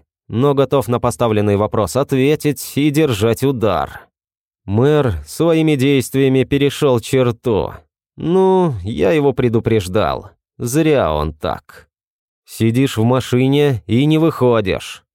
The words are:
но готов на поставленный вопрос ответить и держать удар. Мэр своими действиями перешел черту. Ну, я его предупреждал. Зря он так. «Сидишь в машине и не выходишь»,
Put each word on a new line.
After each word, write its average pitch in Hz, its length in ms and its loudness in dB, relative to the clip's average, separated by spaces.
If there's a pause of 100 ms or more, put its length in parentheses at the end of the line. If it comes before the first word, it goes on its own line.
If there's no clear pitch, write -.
(260)
но 135 280 0
готов 139 340 0
на 120 100 0
поставленный 107 560 0
вопрос 101 400 -2
ответить 143 800 0
и 147 160 2
держать 120 540 0
удар. 104 640 -2 (560)
Мэр 123 600 0
своими 160 520 0
действиями 135 640 2
перешел 139 560 0
черту. 113 760 -2 (420)
Ну, 185 640 0
я 131 300 -2
его 143 200 2
предупреждал. 107 1000 -2 (280)
Зря 123 540 0
он 78 200 -2
так. - 560 -10 (560)
«Сидишь 117 540 -2
в 110 60 0
машине 131 840 0
и 120 180 2
не 156 140 2
выходишь», 117 840 -2 (100)